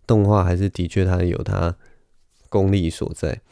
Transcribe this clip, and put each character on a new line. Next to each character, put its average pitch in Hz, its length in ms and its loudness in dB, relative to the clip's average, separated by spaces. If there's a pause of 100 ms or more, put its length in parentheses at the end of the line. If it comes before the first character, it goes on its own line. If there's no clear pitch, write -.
动 107 200 4
画 101 180 4
还 90 140 2
是 95 120 0
的 90 200 -4
确 98 160 0
它 90 180 0
有 87 220 0
它 87 300 -2 (760)
功 98 240 2
力 87 180 0
所 - 240 -8
在， - 260 -6 (100)